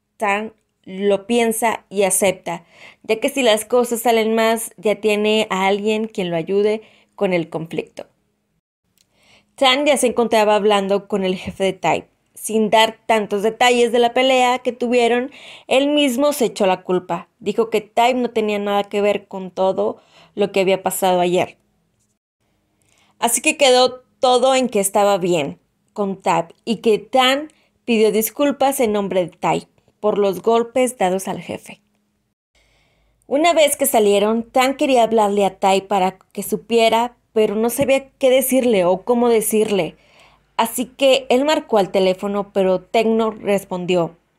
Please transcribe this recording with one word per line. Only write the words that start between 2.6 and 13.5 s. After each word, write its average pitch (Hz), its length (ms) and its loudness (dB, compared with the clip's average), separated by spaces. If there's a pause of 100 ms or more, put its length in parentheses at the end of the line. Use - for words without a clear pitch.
ya 220 180 -2
que 269 80 0
si 277 140 -4
las 220 240 2
cosas 240 340 0
salen 226 340 0
más, 226 440 -2
ya 202 160 -2
tiene 214 560 0
a 190 160 -2
alguien 214 420 -2
quien 180 220 -6
lo 170 60 -4
ayude 202 440 -2 (360)
con 190 180 -2
el 165 160 -4
conflicto. - 560 -10 (1500)
Tan 269 300 2
ya 285 100 4
se 254 120 0
encontraba 220 480 2
hablando 202 500 0
con 196 160 -4
el 190 140 -2
jefe 196 280 -8
de 185 100 0
Tai. - 340 -4 (260)
Sin 214 360 -2
dar 220 360 2
tantos 208 380 -2
detalles 240 480 2